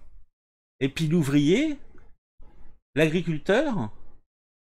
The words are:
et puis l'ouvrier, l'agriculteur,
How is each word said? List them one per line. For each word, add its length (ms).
et 100
puis 180
l'ouvrier, 720
l'agriculteur, 960